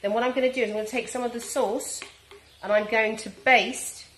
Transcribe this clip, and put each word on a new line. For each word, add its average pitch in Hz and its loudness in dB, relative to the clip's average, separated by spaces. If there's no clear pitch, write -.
Then 202 0
what 226 2
I'm 254 2
gonna 254 2
do 254 0
is 208 0
I'm 214 -4
gonna 214 -4
take 233 -4
some 247 -4
of 240 -2
the 233 -6
sauce 233 -2
and 196 0
I'm 208 4
going 220 0
to 208 -10
baste 240 2